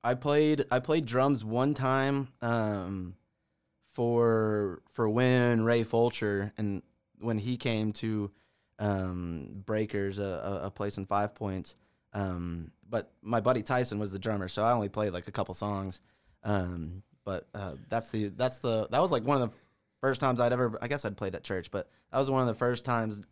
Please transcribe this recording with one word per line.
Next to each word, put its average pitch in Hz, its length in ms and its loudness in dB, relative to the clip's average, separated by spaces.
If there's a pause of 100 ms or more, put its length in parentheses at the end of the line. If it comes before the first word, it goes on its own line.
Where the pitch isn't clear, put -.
I 127 100 2
played, 147 560 4
I 127 80 4
played 151 260 2
drums 127 400 2
one 123 280 2
time, 135 540 2 (140)
um, 98 760 -2 (760)
for, 110 880 2 (100)
for - 180 0
when 120 540 4
Ray 117 200 4
Fulcher 110 720 2
and 101 240 -2 (380)
when 113 180 -2
he 117 200 -2
came 110 360 0
to, 107 380 -4 (480)
um, 92 880 -4
Breakers, 104 540 -2
a, 101 40 -2 (400)
a, 95 40 -4
a 98 40 -6
place 101 260 -6
in 98 80 -6
Five 104 300 0
Points. 95 400 -6 (360)
Um, 87 600 -4 (180)
but 110 220 -4 (100)
my 113 180 0
buddy 127 220 2
Tyson 127 380 -2
was 101 120 -4
the 95 80 -8
drummer, 101 300 -4
so 104 140 -2
I 117 100 4
only 104 160 0
played, 107 240 -2
like, 87 140 -6
a 98 40 -14
couple 95 220 -4
songs. 98 480 -4 (420)
Um, 90 580 -2 (220)
but, 95 320 -6
uh, 95 200 -8 (120)
that's 117 220 -4
the, 107 180 -2
that's 127 320 -2
the, 113 300 0
that 123 100 2
was, 175 140 4
like, 117 100 0
one 139 180 2
of 117 80 0
the - 60 -14 (460)
first 135 180 2
times 127 220 2
I'd 120 100 6
ever, 123 300 0
I 120 80 -6
guess 135 160 -2
I'd 101 100 -4
played 95 200 -4
at - 100 -8
church, 92 260 -4
but 98 180 -6 (220)
that 120 80 0
was 135 100 2
one 131 120 2
of 127 60 4
the 117 80 0
first 123 280 0
times 110 380 0 (100)